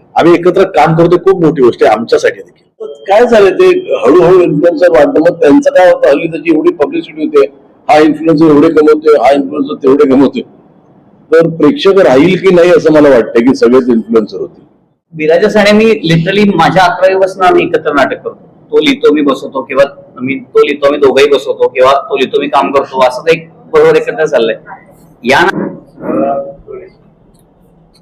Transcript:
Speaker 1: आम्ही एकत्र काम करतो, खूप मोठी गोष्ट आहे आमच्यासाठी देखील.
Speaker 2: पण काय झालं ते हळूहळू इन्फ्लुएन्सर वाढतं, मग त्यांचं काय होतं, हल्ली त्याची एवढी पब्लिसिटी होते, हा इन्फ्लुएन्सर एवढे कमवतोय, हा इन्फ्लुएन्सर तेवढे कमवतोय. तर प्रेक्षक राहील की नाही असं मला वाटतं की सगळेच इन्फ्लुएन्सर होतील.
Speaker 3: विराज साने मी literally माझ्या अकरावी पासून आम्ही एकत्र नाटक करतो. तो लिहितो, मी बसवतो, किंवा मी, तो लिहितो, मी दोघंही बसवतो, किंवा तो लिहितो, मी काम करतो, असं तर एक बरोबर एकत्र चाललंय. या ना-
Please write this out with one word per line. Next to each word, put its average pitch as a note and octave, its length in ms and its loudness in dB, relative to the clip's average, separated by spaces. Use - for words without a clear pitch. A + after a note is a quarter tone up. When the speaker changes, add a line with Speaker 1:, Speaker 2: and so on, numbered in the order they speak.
Speaker 1:
आम्ही D3+ 180 2
एकत्र F3+ 300 0
काम D#3+ 320 0
करतो, E3+ 220 2
खूप F#3 260 0
मोठी D3 180 0
गोष्ट A#2+ 220 0
आहे B2 80 4
आमच्यासाठी A2 500 -2
देखील. - 260 -20
Speaker 2:
पण - 80 -14
काय A3 400 -2
झालं G#3 220 4
ते F3 180 0
हळूहळू F3 460 2
इन्फ्लुएन्सर E3+ 480 0
वाढतं, D3 300 2
मग E3 220 0
त्यांचं C#3+ 300 2
काय F#3 200 4
होतं, F3 180 0
हल्ली D#3 180 0
त्याची D#3+ 280 -4
एवढी E3+ 180 0
पब्लिसिटी D3+ 520 -6
होते, C#3 200 0
हा D3+ 60 4
इन्फ्लुएन्सर D#3 460 0
एवढे D3+ 240 2
कमवतोय, D3+ 560 2
हा C3+ 60 4
इन्फ्लुएन्सर D3 520 -6
तेवढे D3 260 2
कमवतोय. C#3 320 0
तर E3 160 4
प्रेक्षक D#3+ 480 0
राहील E3 400 2
की F3+ 180 0
नाही F3 140 4
असं D#3+ 240 2
मला D3 160 4
वाटतं A#2 300 0
की B2 160 0
सगळेच B2 340 0
इन्फ्लुएन्सर A2 480 -2
होतील. - 300 -14
Speaker 3:
विराज D#3+ 320 0
साने G3+ 260 2
मी G#3+ 140 2
literally F#3+ 680 0
माझ्या E3 280 0
अकरावी F#3 360 0
पासून F#3 240 -4
आम्ही F3 220 2
एकत्र D#3+ 260 -4
नाटक C3 260 -2
करतो. - 300 -16
तो D3 60 0
लिहितो, D3 360 0
मी D3+ 80 -2
बसवतो, C3 400 -6
किंवा B2+ 220 -2
मी, C3+ 180 -8
तो D3 200 -4
लिहितो, C#3+ 320 0
मी D3 60 -4
दोघंही C#3 320 2
बसवतो, B2+ 380 0
किंवा C3 240 2
तो C#3 240 -4
लिहितो, C3+ 260 -4
मी C#3+ 60 -6
काम C3+ 240 -2
करतो, C3 360 -2
असं - 140 -6
तर E3 100 -2
एक E3 180 -4
बरोबर D#3 220 4
एकत्र D#3 300 -4
चाललंय. C3+ 300 -2
या C#3+ 220 0
ना- - 220 -6